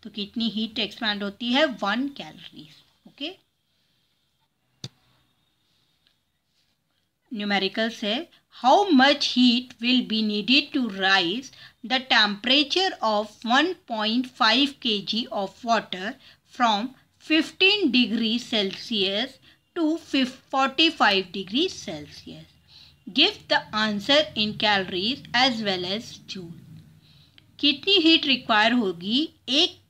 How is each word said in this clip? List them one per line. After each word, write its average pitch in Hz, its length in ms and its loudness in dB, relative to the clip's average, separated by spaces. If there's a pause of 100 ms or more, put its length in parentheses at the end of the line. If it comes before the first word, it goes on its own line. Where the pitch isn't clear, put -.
तो 226 60 -16
कितनी 214 400 -6
हीट 220 300 -6
एक्सपैंड 208 440 -4
होती 208 300 -6
है? 294 120 2
वन 226 420 -4 (100)
कैलोरीज। 160 520 -18 (380)
ओके, 320 260 -12 (4000)
न्यूमेरिकल 202 580 -2
से, 226 260 -4 (400)
how 269 220 6 (140)
much 277 420 6
heat 247 480 2
will 240 300 2
be 220 180 -2
needed 240 460 0
to 262 100 0 (160)
rise 190 500 0 (360)
the 254 120 0 (140)
temperature 262 800 2 (180)
of 214 260 -2 (160)
one 311 240 2 (160)
point 220 480 -2
five 262 460 2
K 208 160 -2 (100)
G 220 140 -4 (160)
of 190 240 -10
water 208 480 -2 (400)
from 226 360 0 (360)
fifteen 370 680 2
degree 226 480 0
Celsius 208 920 -4 (420)
to 339 100 0 (640)
forty-five 269 840 2
degree 202 340 -4
Celsius? 160 800 -12 (760)
Give 381 160 2 (140)
the 294 100 2 (160)
answer 214 420 0 (180)
in 214 180 -2 (100)
calories 202 580 0 (200)
as 254 260 0
well 180 220 -4
as 214 180 -6 (260)
joule। 170 200 -14 (1040)
कितनी 294 440 0
हीट 320 220 4
रिक्वायर 233 480 2
होगी 214 560 -2 (200)
एक 311 280 0 (120)